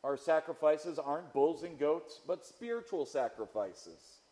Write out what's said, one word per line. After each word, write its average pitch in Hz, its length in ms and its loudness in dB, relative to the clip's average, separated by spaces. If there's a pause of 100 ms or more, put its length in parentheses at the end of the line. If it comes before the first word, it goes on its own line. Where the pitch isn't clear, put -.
Our 139 120 0
sacrifices 156 840 2
aren't 147 320 -4
bulls 156 320 4
and 165 140 -10
goats, 156 460 0
but 185 200 -4
spiritual 233 640 -4
sacrifices. 104 1120 -6 (120)